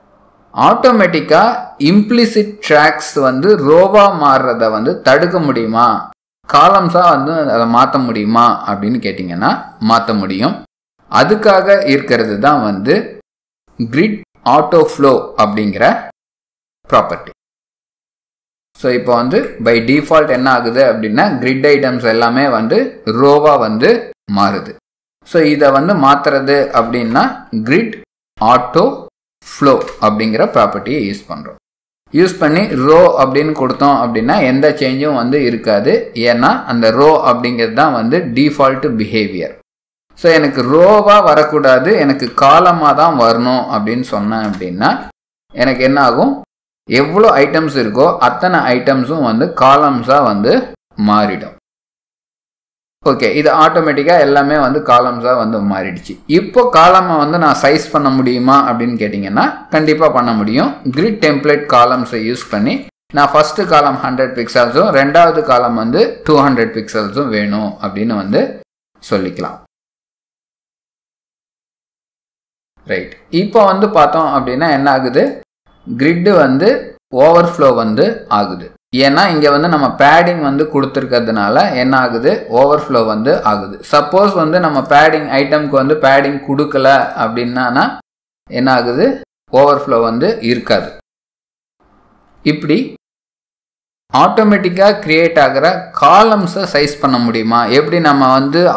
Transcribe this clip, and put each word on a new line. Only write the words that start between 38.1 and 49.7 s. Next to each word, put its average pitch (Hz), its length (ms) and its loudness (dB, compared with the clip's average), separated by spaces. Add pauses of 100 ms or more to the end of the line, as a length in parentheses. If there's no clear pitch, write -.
default 139 500 0 (120)
behavior. 98 560 -4 (640)
So 175 60 0 (100)
எனக்கு 139 240 0 (120)
ரோவா 202 440 6 (120)
வரக்கூடாது, 151 600 2 (140)
எனக்கு 139 240 -2 (160)
காலமா 160 460 4 (120)
தான் 160 220 2
வரணும் 120 400 0 (120)
அப்படின்னு 113 380 -4
சொன்னேன் 107 360 -4
அப்படின்னா 95 400 -4 (720)
எனக்கு 127 260 -2
என்ன 139 100 0 (100)
ஆகும்? 175 240 0 (680)
எவ்வளோ 180 260 2 (160)
items 156 400 -2
இருக்கோ 113 240 0 (200)
அத்தனை 180 300 -2 (180)
ஐட்டம்ஸும் 131 540 -2
வந்து 113 160 0 (180)
காலம்ஸா 135 540 2 (140)